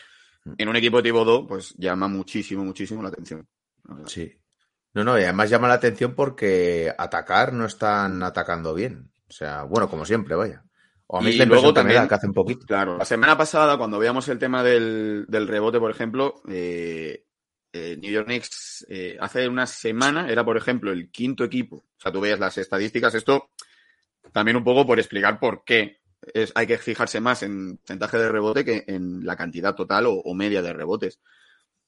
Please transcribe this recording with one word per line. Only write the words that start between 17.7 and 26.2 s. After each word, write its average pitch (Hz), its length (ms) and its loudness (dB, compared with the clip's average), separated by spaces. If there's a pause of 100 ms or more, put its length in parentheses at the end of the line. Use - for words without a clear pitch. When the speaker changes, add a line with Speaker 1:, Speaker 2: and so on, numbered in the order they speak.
Speaker 2:
eh, 85 280 -10
New 101 100 -10
York 107 140 -2
Knicks, - 640 -10
eh, 92 300 -10
hace 127 280 -2
una 123 200 -2
semana 135 640 -2
era, 120 140 2
por 113 140 0
ejemplo, 113 340 -2
el 87 200 -6
quinto 127 320 -4
equipo. 120 340 -4
O - 220 -20
sea, 95 120 -4
tú 92 100 -4
veías 101 180 0
las 95 180 -2
estadísticas, 107 560 -2
esto - 380 0 (800)
también 113 240 2
un 117 60 0
poco 127 220 6
por 117 140 4
explicar 101 400 0
por 113 240 -2
qué 110 360 2 (340)